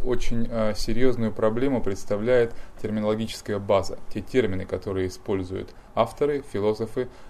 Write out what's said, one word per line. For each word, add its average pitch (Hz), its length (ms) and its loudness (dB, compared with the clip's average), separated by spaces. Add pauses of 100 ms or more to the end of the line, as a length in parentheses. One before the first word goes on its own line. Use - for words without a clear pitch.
очень, 120 480 4
э, 110 240 0
серьезную 113 560 4
проблему 113 500 2
представляет 107 720 2 (280)
терминологическая 107 800 -2
база, 101 380 0 (160)
те 117 60 -4
термины, 98 460 0
которые 92 420 -4
используют 95 640 -6 (220)
авторы, 143 560 0
философы, 107 560 -2 (220)